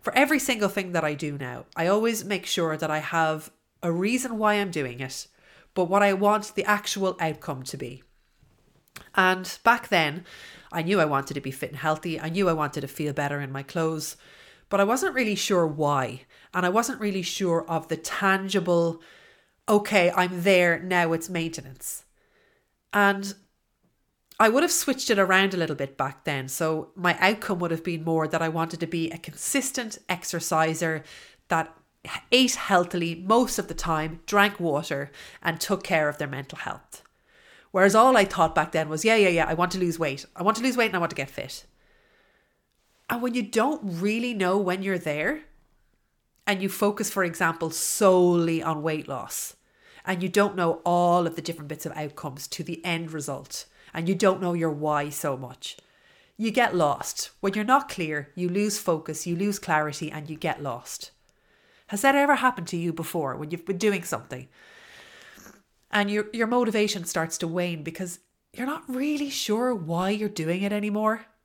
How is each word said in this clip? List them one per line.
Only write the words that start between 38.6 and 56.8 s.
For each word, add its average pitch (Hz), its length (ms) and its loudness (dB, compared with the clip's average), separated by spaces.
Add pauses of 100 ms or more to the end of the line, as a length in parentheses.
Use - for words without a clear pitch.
then 160 160 0
was, 156 160 -6
"Yeah, 220 120 6
yeah, 202 120 6
yeah, 165 180 4
I 160 80 -2
want 175 180 0
to 190 60 -4
lose 170 200 0
weight. 139 360 -2
I 180 80 -8
want 214 140 4
to 226 60 -6
lose 247 140 2
weight 226 120 4
and 190 80 -2
I 180 40 0
want 170 100 -2
to 165 60 -8
get 135 140 -6
fit." - 340 -10 (1400)
And 240 140 -2
when 247 120 -2
you 247 80 0
don't 226 400 0
really 208 520 -2
know 190 240 2
when 190 240 0
you're 190 160 -2
there, 175 440 -2 (1040)
and 190 160 0
you 196 60 -2
focus, 202 420 -2
for 190 140 0
example, 165 460 -2
solely 175 920 4
on 156 200 -2
weight 156 260 -4
loss, - 480 -8 (480)
and 185 180 -2
you 190 60 -2
don't 202 280 4
know 170 280 2
all 175 420 4
of - 80 -4
the 165 80 -8
different 151 260 -8
bits 151 180 -10
of 156 60 -8
outcomes 147 560 -10
to - 140 -8
the 165 220 -8
end 165 280 -4
result, 139 540 -8 (260)
and 165 160 -2
you 196 60 2
don't 190 260 4
know 180 120 0
your 165 180 0
why 147 380 0
so 143 280 -4
much, 127 400 -12 (600)
you 220 140 -2
get 226 260 2
lost. - 540 0 (100)